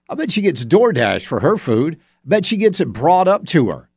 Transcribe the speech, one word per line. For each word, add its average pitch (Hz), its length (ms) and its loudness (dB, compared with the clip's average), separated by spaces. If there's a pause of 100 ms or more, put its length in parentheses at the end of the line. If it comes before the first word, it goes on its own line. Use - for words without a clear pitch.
I - 60 -8
bet 277 180 -6
she 214 80 -2
gets 135 240 -2
DoorDash 123 600 2
for 123 140 -4
her 165 160 2
food. 139 400 -2
I - 320 -20
bet 196 160 0
she 220 140 -2
gets 202 240 0
it 131 100 -2
brought 175 380 2
up - 160 0
to 131 240 2
her. 69 280 -10